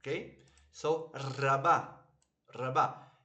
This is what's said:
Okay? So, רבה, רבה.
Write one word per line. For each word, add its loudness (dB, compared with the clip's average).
Okay? -4
So, -2
רבה, 4
רבה. 0